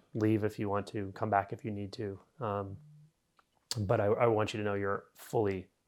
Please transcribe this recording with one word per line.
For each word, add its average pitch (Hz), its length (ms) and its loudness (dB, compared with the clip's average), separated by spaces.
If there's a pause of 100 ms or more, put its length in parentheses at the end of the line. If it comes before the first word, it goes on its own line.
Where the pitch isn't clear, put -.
(140)
leave 107 300 4
if 104 140 -4
you 107 100 -2
want 101 200 0
to, 98 260 -6
come 110 160 -2
back 98 220 2
if 113 120 -10
you 110 60 -4
need 101 220 -6
to. 98 260 -6 (220)
Um, 101 360 -4 (1040)
but 107 220 2
I, 101 60 2
I 117 200 4
want 107 280 2
you 107 40 -4
to 104 60 -2
know 101 100 0
you're 101 300 -2 (100)
fully 98 520 -2 (220)